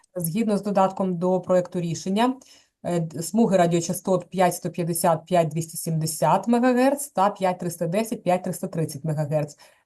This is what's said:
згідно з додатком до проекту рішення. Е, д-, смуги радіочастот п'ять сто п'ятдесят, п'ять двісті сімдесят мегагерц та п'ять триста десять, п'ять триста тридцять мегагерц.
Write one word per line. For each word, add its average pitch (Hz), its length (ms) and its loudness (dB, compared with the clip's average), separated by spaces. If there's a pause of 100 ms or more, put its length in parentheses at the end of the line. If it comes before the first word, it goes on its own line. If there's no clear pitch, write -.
(160)
згідно 196 420 0
з 190 40 -2
додатком 190 560 0
до 180 240 0
проекту 185 380 0
рішення. 190 560 -2 (480)
Е, 170 160 -2
д-, 160 240 -6
смуги 196 340 2
радіочастот 175 720 0
п'ять 180 260 2
сто 180 140 -6
п'ятдесят, 165 560 0
п'ять 170 220 2
двісті 160 300 -6
сімдесят 160 720 0
мегагерц 254 600 2
та 190 220 2
п'ять 185 300 -2
триста 170 280 -4
десять, 214 360 -4
п'ять 180 200 2
триста 180 240 -6
тридцять 151 360 -6
мегагерц. 151 540 -2 (280)